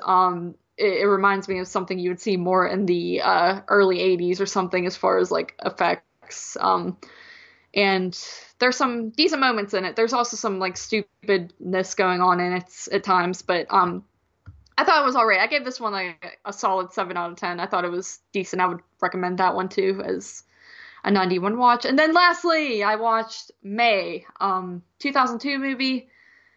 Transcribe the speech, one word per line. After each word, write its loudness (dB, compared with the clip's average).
um, 2
it, 2
it 2
reminds 2
me -4
of -8
something -4
you -2
would -6
see 0
more 2
in -2
the, 0
uh, 2
early 4
eighties 0
or -2
something -2
as -4
far 2
as, 0
like, -4
effects. -6
Um, 0
and 0
there's 2
some -2
decent 2
moments 0
in -2
it. -6
There's 2
also -2
some, -4
like, -4
stupidness -4
going 0
on 4
in -2
it -10
at -2
times, 0
but, 0
um, 2
I 2
thought 4
it 0
was 0
all 4
right. 4
I 4
gave -2
this -8
one, -6
like, -8
a -10
solid -2
seven -6
out -4
of -14
ten. -6
I -4
thought -2
it -4
was -8
decent. -2
I 6
would -4
recommend -2
that 2
one, -4
too, 0
as -6
a 0
ninety-one 2
watch. 4
And 2
then 4
lastly, 2
I 2
watched -2
May, 0
um, -2
two -2
thousand 0
two -4
movie. -4